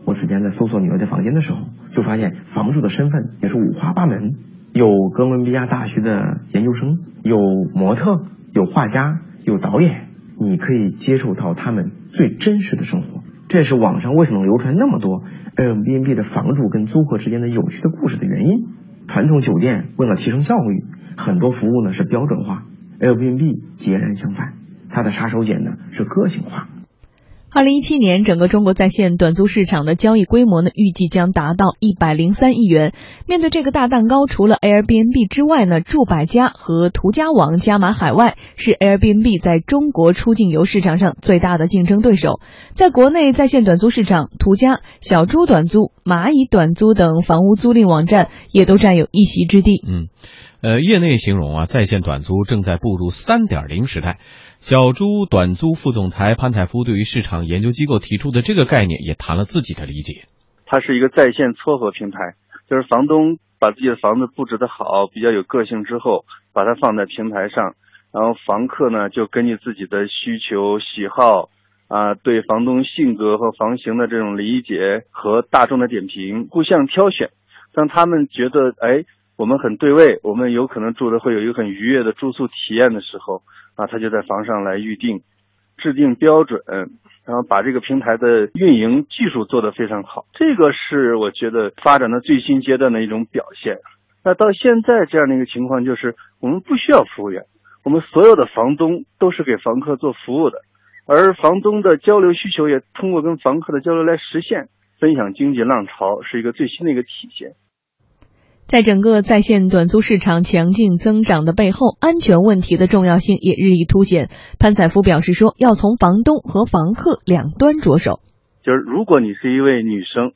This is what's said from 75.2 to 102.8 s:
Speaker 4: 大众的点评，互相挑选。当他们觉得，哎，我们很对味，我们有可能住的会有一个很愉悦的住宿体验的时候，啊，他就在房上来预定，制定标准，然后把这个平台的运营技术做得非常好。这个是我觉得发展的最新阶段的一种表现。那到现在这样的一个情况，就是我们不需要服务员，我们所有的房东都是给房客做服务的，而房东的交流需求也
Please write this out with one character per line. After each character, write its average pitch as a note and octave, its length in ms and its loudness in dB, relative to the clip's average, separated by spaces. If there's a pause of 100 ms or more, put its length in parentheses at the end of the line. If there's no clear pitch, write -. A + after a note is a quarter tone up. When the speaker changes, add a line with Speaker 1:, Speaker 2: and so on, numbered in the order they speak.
Speaker 4:
大 B2 240 2
众 C3 120 -2
的 B2 80 0
点 G#2+ 220 -8
评， G2+ 420 -10
互 E3 140 -2
相 D#3 240 2
挑 F#3+ 220 2
选。 - 200 -8 (420)
当 D3+ 140 0
他 E3+ 200 2
们 D#3+ 200 0
觉 B2 220 -4
得， B2+ 340 0
哎， C3 220 0 (320)
我 A2 100 -4
们 C3+ 140 0
很 A2 160 -4
对 D3 160 2
味， D3 320 6
我 G#2 100 -4
们 B2 160 -2
有 A#2+ 160 -2
可 A#2+ 140 -10
能 A2 140 -4
住 A#2 180 -2
的 A#2 80 0
会 A#2+ 140 -2
有 G#2 60 -2
一 G#2+ 60 -4
个 A#2 60 -2
很 A2+ 160 -6
愉 G2 80 -10
悦 B2 260 -2
的 A2 80 0
住 C3 220 -8
宿 B2+ 160 -6
体 - 260 -12
验 A#2+ 200 2
的 G#2 60 -8
时 - 200 -18
候， F#2+ 220 -10 (340)
啊， G#2 100 -6
他 A2+ 120 -10
就 A2+ 100 -6
在 G#2+ 180 -4
房 G#2+ 200 -6
上 G#2+ 180 -4
来 F#2+ 140 -4
预 G#2+ 180 -8
定， A2 240 -6 (560)
制 D#3 160 -6
定 C3+ 220 0
标 D#3 300 4
准， A#2 140 -6 (720)
然 A#2+ 80 -6
后 B2 100 -4
把 G2+ 140 0
这 B2+ 140 -4
个 B2 60 -4
平 C3+ 200 -4
台 A#2 160 -2
的 A#2 380 2
运 E3 260 4
营 A#2 240 0
技 - 240 -4
术 G#3+ 160 -4
做 B2+ 160 -2
得 G#2+ 100 -4
非 A2+ 160 -6
常 G#2 160 -8
好。 - 300 -16
这 D#4 240 0
个 D#3 160 4
是 B2+ 440 -2
我 G#2+ 140 -2
觉 A2+ 200 -6
得 A2 340 -4
发 C#3+ 140 6
展 B2 120 0
的 B2 140 -2
最 C#3 160 2
新 C3+ 220 -2
阶 C3 160 0
段 B2+ 160 2
的 A2+ 80 -2
一 A2 40 -4
种 A2 200 -6
表 - 260 -8
现。 - 240 -8 (480)
那 F#3 80 2
到 G#3+ 240 2
现 A#3+ 240 2
在 A3+ 240 2
这 D#3+ 140 -2
样 D3 100 2
的 C3+ 80 0
一 - 20 0
个 C3 60 -2
情 B2 240 -8
况， B2+ 160 -2
就 B2+ 100 -2
是 A#2 220 -6 (240)
我 B2 80 -6
们 E3+ 120 -2
不 C4 200 -6
需 - 100 -4
要 A3+ 140 4
服 - 200 -12
务 G2+ 60 -6
员， F#2+ 140 -10 (400)
我 C#3 60 -4
们 D#3+ 100 2
所 D#3+ 240 2
有 A3+ 100 10
的 C3+ 140 2
房 B2 280 -2
东 E3 280 -2 (160)
都 F#3 100 2
是 F3 140 -8
给 A#2+ 160 -2
房 A#2+ 200 -2
客 D3 160 -4
做 C3 200 -6
服 B2+ 240 -6
务 D#3 80 2
的， - 80 -4 (480)
而 F3+ 300 4
房 F3 260 0
东 G#3 220 -2
的 F3 160 4
交 G#3 200 2
流 F3+ 140 4
需 E3+ 160 -6
求 D3+ 220 -2
也 C3+ 100 0 (160)